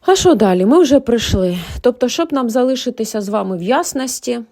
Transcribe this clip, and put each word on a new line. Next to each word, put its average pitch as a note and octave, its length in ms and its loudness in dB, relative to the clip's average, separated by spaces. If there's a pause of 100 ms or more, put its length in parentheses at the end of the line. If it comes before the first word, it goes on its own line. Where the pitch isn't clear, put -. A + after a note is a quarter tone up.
А F#4+ 100 4
що - 180 4
далі? F#3+ 320 2
Ми D#4+ 160 6
вже C4+ 180 4
прийшли. G3 580 -2 (220)
Тобто, A#3+ 280 0
щоб E4 240 -4
нам B3+ 180 -2
залишитися B3 720 -2
з G3 80 -8
вами G3 280 -4
в E3+ 60 -8
ясності C4 760 -4 (120)